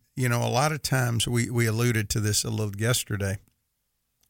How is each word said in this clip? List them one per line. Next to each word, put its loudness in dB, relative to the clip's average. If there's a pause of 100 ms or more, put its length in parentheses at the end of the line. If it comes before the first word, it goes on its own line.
(160)
you 0
know, 2
a 0
lot 2
of -8
times 0
we, 0
we 2
alluded 2
to 0
this 0
a -4
little -4
yesterday, -2 (920)